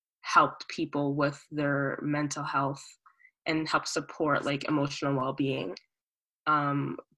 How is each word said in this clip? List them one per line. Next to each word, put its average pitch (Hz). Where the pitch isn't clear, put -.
helped -
people 143
with 143
their 143
mental 147
health 139
and 156
help -
support, 151
like, 139
emotional 143
well-being. 135
Um, 143